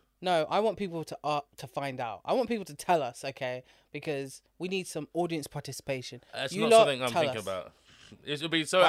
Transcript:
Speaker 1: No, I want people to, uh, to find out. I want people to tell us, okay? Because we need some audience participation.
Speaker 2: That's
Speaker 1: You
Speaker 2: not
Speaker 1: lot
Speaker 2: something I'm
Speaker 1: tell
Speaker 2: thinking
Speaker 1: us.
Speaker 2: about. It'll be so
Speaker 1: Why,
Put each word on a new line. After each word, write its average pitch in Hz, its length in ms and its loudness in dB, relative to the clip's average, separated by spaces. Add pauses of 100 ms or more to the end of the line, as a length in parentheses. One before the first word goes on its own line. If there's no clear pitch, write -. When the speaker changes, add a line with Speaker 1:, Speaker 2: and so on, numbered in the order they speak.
(200)
Speaker 1:
No, 170 300 2
I 175 80 2
want 208 180 2
people 165 280 -6
to, - 180 -10
uh, 147 180 0 (180)
to - 100 -12
find 135 320 -4
out. 113 240 -6
I 156 80 -2
want 233 160 2
people 220 160 -2
to 147 100 -14
tell 165 280 2
us, 127 220 -8
okay? 127 380 -6 (300)
Because 139 500 -6 (160)
we 170 80 -6
need 185 220 -4
some 147 260 -8
audience 165 320 -2
participation. 131 760 -8 (140)
Speaker 2:
That's 135 180 -6
Speaker 1:
You 196 100 -2
Speaker 2:
not 226 80 4
Speaker 1:
lot 226 100 12
Speaker 2:
something 139 240 4
I'm 123 80 0
Speaker 1:
tell 165 100 2
Speaker 2:
thinking 123 160 0
Speaker 1:
us. 101 60 -4
Speaker 2:
about. 95 280 -6 (520)
It'll 147 240 -6
be 160 160 0
so 185 160 4
Speaker 1:
Why, 175 80 8